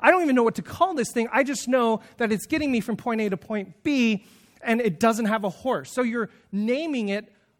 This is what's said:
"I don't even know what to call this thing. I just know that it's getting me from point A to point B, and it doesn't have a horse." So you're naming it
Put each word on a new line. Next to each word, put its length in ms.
"I 100
don't 140
even 100
know 80
what 140
to 60
call 320
this 180
thing. 200
I 120
just 240
know 320
that 160
it's 140
getting 260
me 80
from 160
point 240
A 100
to 60
point 480
B, 400
and 200
it 180
doesn't 280
have 180
a 60
horse." 420
So 100
you're 280
naming 600
it 220